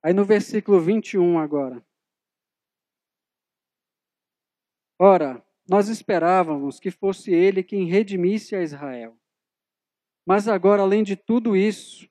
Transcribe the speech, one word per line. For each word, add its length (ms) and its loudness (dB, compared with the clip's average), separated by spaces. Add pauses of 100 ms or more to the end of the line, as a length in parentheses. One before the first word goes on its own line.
Aí 120 -2
no 120 2
versículo 540 2
vinte 360 -2
e 40 0
um 180 2
agora. 480 -4 (3000)
"Ora, 480 2 (240)
nós 200 2
esperávamos 880 -2
que 140 -8
fosse 400 -6
ele 320 2
quem 220 -6
redimisse 680 -2
a 80 -4
Israel. 560 -12 (1040)
Mas 220 0
agora, 360 2
além 200 2
de 140 -4
tudo 400 0
isso 540 -2